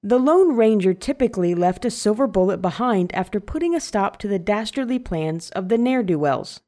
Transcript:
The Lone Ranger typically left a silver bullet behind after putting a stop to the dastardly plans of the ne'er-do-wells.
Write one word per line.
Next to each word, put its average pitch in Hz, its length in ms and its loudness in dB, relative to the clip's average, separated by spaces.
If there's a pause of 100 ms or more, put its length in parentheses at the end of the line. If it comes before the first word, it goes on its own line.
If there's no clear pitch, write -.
The 240 180 2
Lone 320 360 4
Ranger 214 380 4
typically 202 600 -2
left 180 300 0
a 240 80 -2
silver 220 360 0
bullet 185 340 0
behind 190 520 0
after 190 280 -4
putting 339 340 -4
a 320 60 -2
stop 202 380 -2
to 208 100 -6
the 202 100 -2
dastardly 226 600 -2
plans 160 500 -6
of 185 180 -6
the 226 100 2
ne'er-do-wells. 180 920 0